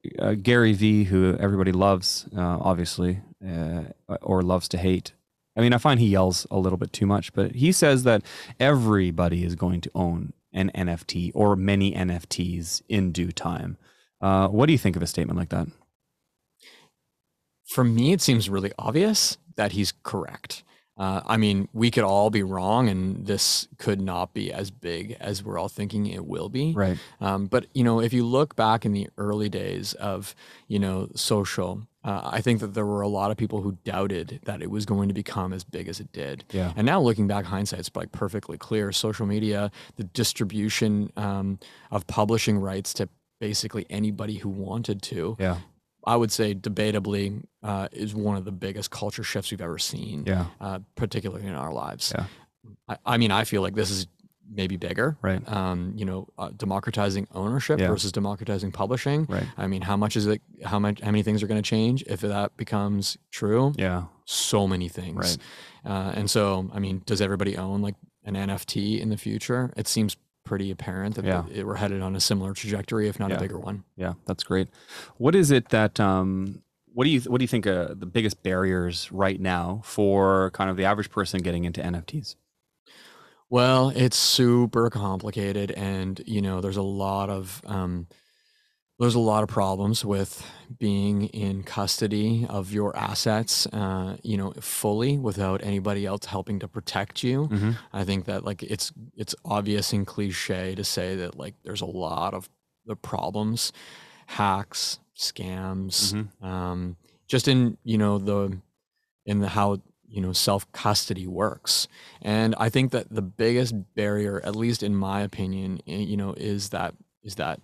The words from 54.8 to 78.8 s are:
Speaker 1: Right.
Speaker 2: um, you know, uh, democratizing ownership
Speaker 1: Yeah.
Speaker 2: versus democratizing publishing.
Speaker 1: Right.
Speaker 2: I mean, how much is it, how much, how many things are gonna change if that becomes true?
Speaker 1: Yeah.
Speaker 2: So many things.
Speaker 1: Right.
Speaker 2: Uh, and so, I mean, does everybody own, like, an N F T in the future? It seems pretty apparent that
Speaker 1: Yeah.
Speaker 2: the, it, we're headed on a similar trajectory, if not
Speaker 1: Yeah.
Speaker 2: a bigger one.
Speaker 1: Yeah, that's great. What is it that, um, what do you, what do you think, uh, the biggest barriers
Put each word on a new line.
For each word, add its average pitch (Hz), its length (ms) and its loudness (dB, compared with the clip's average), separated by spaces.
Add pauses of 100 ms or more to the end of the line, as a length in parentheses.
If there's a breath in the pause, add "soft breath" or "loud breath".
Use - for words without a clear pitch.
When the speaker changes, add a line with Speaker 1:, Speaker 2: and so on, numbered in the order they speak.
Speaker 1:
Right. 95 280 0
Speaker 2:
um, 92 480 -2
you 107 80 -6
know, 95 240 -6 (100)
uh, - 180 -8
democratizing 98 800 -2
ownership 123 440 0
Speaker 1:
Yeah. 92 100 4
Speaker 2:
versus 92 220 0
democratizing 101 600 -2
publishing. 139 560 0
Speaker 1:
Right. 95 180 -2 (120)
Speaker 2:
I 98 80 -2
mean, 95 160 -2
how 98 140 0
much 104 200 0
is 104 100 2
it, 107 140 2 (240)
how 104 140 -2
much, 104 220 0
how 104 100 -2
many 104 120 4
things 107 200 2
are 104 40 -2
gonna 107 160 0
change 117 440 2
if 98 160 -4
that 101 340 -2
becomes 101 600 -2 (120)
true? 123 460 2
Speaker 1:
Yeah. 90 280 0 (200)
Speaker 2:
So - 420 0
many 90 220 0
things. 90 500 -4 (460 loud breath)
Speaker 1:
Right. 101 80 -4
Speaker 2:
Uh, 95 220 -2
and 104 160 -2
so, 98 420 2
I 104 60 -6
mean, 95 280 -2
does 104 140 0
everybody 98 360 0
own, 95 260 -2
like, 101 140 -4 (280)
an 101 100 -6
N 98 160 -2
F 98 140 -4
T 104 360 -2
in 110 100 -2
the 104 80 -2
future? 123 580 -2
It 107 100 -4
seems - 300 0 (280)
pretty 98 260 -4
apparent 95 460 -6
that 98 100 -4
Speaker 1:
Yeah. 92 160 0
Speaker 2:
the, 85 160 -8
it, 101 80 -6
we're 101 80 -6
headed 98 260 -2
on 95 160 -4
a 92 40 -4
similar 98 340 0
trajectory, 104 520 -4
if 104 140 -4
not 98 80 -2
Speaker 1:
Yeah. 95 80 -2
Speaker 2:
a 92 40 -4
bigger 92 180 -6
one. 98 260 -8 (120)
Speaker 1:
Yeah, 90 180 -4 (100)
that's - 200 -6
great. 92 240 0 (500 loud breath)
What 143 160 4
is 170 160 6
it 123 180 6
that, 107 320 4
um, 95 600 2 (240)
what 123 180 0
do 156 60 6
you, 135 100 4
what 123 160 0
do 131 60 4
you 123 60 0
think, 107 180 0
uh, 90 280 2
the 95 120 -10
biggest 104 360 0
barriers 92 680 0